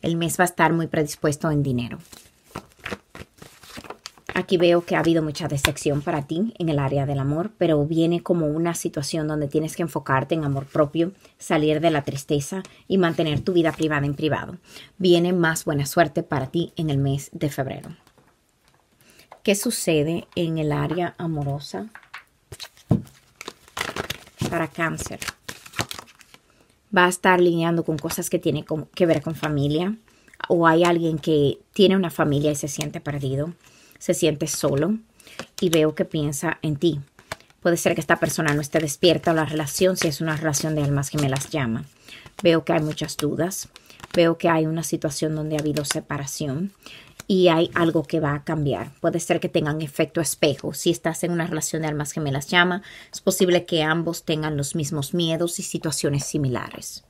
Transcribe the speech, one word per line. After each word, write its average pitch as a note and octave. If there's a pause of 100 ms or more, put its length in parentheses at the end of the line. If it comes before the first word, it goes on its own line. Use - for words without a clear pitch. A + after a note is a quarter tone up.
El E3
mes E3+
va F#3
a -
estar E3
muy E3
predispuesto D#3
en D3
dinero. B2 (2500)
Aquí -
veo F3
que F3+
ha D#3+
habido E3
mucha D#3
decepción C#3+
para D3+
ti F3+
en E3+
el D3
área C#3
del C#3
amor, D3
pero D#3
viene E3
como E3
una E3
situación D#3
donde D3+
tienes D#3
que F3
enfocarte C#3
en D#3+
amor C#3
propio, D#3+ (260)
salir D3+
de E3+
la C#3+
tristeza D3 (240)
y F#3
mantener E3
tu F#3+
vida E3
privada D3+
en C#3+
privado. C#3+ (400)
Viene F3
más E3
buena C#3+
suerte E3
para C#3+
ti E3+
en D#3+
el C#3
mes C#3
de D#3
febrero. C3 (1500)
¿Qué G#3
sucede E3+
en E3
el D3+
área D3
amorosa D#3 (2500)
para E3
Cáncer? D#3+ (1800)
Va F3+
a F3+
estar F3+
lidiando E3+
con D#3+
cosas D#3+
que F3
tienen D3+
con, D#3 (100)
que F#3+
ver D#3
con D#3+
familia, D3+ (540)
o E3+
hay E3
alguien E3
que D3 (120)
tiene F#3+
una F#3
familia D3
y D3
se D3+
siente D3
perdido, C#3+ (460)
se -
siente D#3
solo, D#3 (640)
y F#3
veo D#3
que F#3+
piensa D3+
en D#3
ti. D3 (600)
Puede E3+
ser E3+
que E3
esta E3
persona D#3+
no D3
esté D#3
despierta D#3
o -
la D#3+
relación, D#3
si F3+
es C#3+
una D#3+
relación D#3
de D3+
almas C#3
gemelas, C#3
llama. C3+ (560)
Veo E3
que -
hay E3
muchas D#3
dudas. D3+ (440)
Veo E3
que E3+
hay D#3+
una D#3+
situación D#3
donde D#3
ha D3+
habido D3
separación D3 (540)
y F#3
hay E3
algo E3
que D#3+
va D3
a D3
cambiar. C#3+
Puede E3+
ser F3
que -
tengan D#3
efecto D#3
espejo. D3+
Si -
estás E3
en E3+
una E3
relación D#3+
de D#3+
almas D3+
gemelas, C#3+
llama. F3+ (280)
Es -
posible F3+
que E3
ambos E3
tengan D#3
los C#3+
mismos D3
miedos E3+
y F3
situaciones C#3+
similares. -